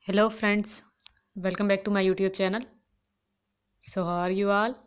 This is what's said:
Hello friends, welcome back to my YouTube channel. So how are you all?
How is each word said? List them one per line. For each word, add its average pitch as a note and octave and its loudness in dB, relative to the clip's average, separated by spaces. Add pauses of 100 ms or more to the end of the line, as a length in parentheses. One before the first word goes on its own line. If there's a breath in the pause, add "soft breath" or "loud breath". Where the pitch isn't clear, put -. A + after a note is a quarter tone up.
Hello G#3 4
friends, G#3+ -2 (540)
welcome F#3+ -2
back G3 2
to G#3 0
my G3 2
YouTube F#3+ 2
channel. F#3+ -2 (1200)
So - -6
how F3 -2
are F#3 0
you G3+ 0
all? G#3 0